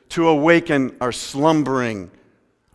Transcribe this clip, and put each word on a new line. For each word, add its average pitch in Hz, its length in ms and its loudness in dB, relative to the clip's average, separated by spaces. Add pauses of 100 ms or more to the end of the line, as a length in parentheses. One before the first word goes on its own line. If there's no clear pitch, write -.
to 165 180 0
awaken 156 720 2
our 123 120 -4
slumbering, 131 960 -2 (640)